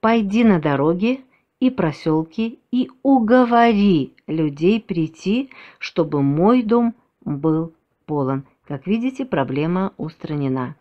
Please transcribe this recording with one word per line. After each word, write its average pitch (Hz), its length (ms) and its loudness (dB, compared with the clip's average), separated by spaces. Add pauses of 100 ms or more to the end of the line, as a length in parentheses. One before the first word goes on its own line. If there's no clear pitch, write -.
«Пойди 220 440 2
на 196 160 4
дороги 165 640 0 (360)
и 254 100 2
проселки 165 880 -4 (120)
и 247 200 -2 (120)
уговори 233 1120 4 (120)
людей 156 540 0
прийти, 185 720 -4 (280)
чтобы 147 440 -2
мой 175 400 2
дом 233 320 0 (300)
был 160 500 -4 (320)
полон». 139 380 -4 (220)
Как 143 200 -12
видите, 240 380 -4
проблема 175 720 -4
устранена. 139 840 -6